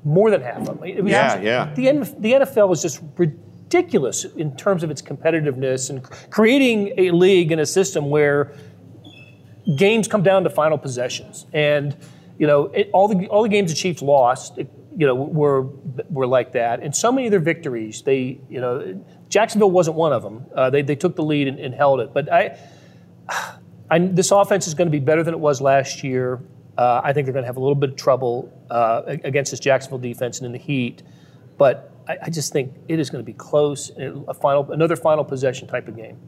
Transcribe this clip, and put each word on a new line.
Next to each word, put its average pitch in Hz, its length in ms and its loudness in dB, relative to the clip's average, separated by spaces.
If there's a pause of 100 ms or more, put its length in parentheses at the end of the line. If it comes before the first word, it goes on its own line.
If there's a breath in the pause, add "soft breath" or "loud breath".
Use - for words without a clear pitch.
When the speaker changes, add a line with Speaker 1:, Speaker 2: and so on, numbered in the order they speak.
Speaker 1:
More 185 280 4
than 180 100 2
half 110 260 -10
of 147 120 -10
them. - 40 -14
It 196 200 -6
was 202 80 2
Speaker 2:
Yeah, - 240 4
Speaker 1:
just 190 80 -6
Speaker 2:
yeah. 120 320 0
Speaker 1:
The 254 140 2
N, 277 300 0
the 220 140 2
N 277 80 6
F - 160 0
L 202 140 4
is 160 100 0
just 170 200 -6 (140)
ridiculous 175 1080 -2
in 151 320 -6
terms 190 260 0
of 160 60 -6
its 143 140 -8
competitiveness 135 880 -2
and 131 120 -10
creating 220 960 2
a 185 140 4
league 175 400 6
and 160 100 0
a 147 40 2
system 160 440 0
where 143 420 2 (1300 loud breath)
games 214 300 4
come 214 160 0
down 190 200 4
to 165 60 0
final 156 280 2
possessions. 123 760 -8
And, 147 420 0 (420 loud breath)
you 151 100 2
know, 147 180 4
it, - 280 -2
all 196 140 6
the, 196 200 0
all 208 160 2
the 233 60 0
games 196 220 0
the 147 60 -4
Chiefs 175 240 -4
lost, 131 560 2
it, 143 120 -10 (280)
you 151 100 2
know, 123 80 2
were, 143 480 0 (460)
were 131 180 -2
like 123 260 0
that. 117 280 -2
And 139 140 -8
so 233 160 2
many 262 160 0
of 208 40 0
their 202 80 4
victories, 131 640 -4
they, 131 480 -2
you 135 100 -10
know, 147 440 -6 (260 loud breath)
Jacksonville 208 420 2
wasn't 165 240 2
one 160 160 0
of 117 120 0
them. 107 300 -14
Uh, 131 160 2
they, 143 120 2
they 147 140 -2
took 175 200 -2
the 165 80 -4
lead 147 240 0
and, 135 120 -6
and 135 140 -10
held 139 280 2
it. 110 120 -8
But 143 180 -2
I, 190 260 2 (1300 loud breath)
I, 165 100 4
this 180 320 2
offense 202 360 4
is 160 60 -8
gonna 165 160 0
be 147 100 0
better 156 240 2
than 170 100 -2
it 147 60 -6
was 143 220 0
last 135 420 0
year. 127 380 -4 (360)
Uh, 123 260 2
I 147 100 -2
think 143 120 0
they're 131 80 -6
gonna 131 120 -4
have 123 120 -8
a - 40 -10
little 139 140 2
bit 139 160 -2
of 131 40 -16
trouble, 127 560 -2 (180)
uh, 117 380 0
a-, 147 160 -8
against 139 280 -2
this 131 80 -10
Jacksonville 131 400 0
defense 120 400 -8
and 131 60 -10
in 120 60 -10
the 123 60 -12
heat. 123 460 -6 (540 soft breath)
But - 340 2 (160)
I, 175 160 -8
I - 60 -8
just 160 240 -6
think 131 200 -2 (140)
it 160 120 -2
is 139 100 -2
gonna 127 140 -10
be 113 100 -14
close, 147 640 -2
a 139 360 -10
final, 143 380 0
another 160 240 0
final 156 280 0
possession 131 440 -4
type 123 200 -8
of 110 80 -16
game. 113 220 -18 (100)